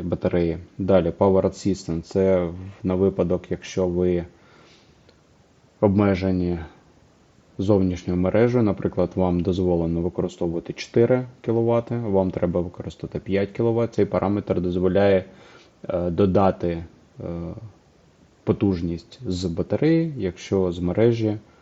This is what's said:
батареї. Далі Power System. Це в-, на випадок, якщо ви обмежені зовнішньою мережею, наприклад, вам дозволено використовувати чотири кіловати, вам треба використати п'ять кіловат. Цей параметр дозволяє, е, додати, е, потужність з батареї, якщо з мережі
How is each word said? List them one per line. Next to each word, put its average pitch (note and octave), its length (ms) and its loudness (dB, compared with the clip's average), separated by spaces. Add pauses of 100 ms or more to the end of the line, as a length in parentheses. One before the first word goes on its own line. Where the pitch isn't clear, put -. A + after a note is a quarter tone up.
батареї. F2 560 -2 (200)
Далі F#2 400 2
Power F#2+ 240 4
System. F2+ 600 -2
Це F#2+ 420 0
в-, E2+ 100 -6 (280)
на F#2 120 0
випадок, F#2 560 0
якщо F#2 380 -4
ви F2+ 360 0 (1600)
обмежені F#2+ 800 2 (1000)
зовнішньою F#2 640 2
мережею, A2+ 440 4
наприклад, F#2+ 500 0
вам F2+ 260 2
дозволено F2 600 0
використовувати F2 720 -4
чотири B2 540 2 (140)
кіловати, A#2 560 0
вам G2 340 0
треба F2+ 300 -2
використати - 580 -8
п'ять G2 320 -2
кіловат. A#2 440 0
Цей G#2 100 4
параметр F#2+ 560 0
дозволяє, F#2 640 2 (640)
е, F2 220 -2
додати, F2+ 760 2 (360)
е, G2 40 -12 (1200)
потужність F2 800 -2
з F#2 180 -4
батареї, C#3+ 720 0
якщо F#2 560 -2
з F2 60 -6
мережі G#2+ 580 2 (260)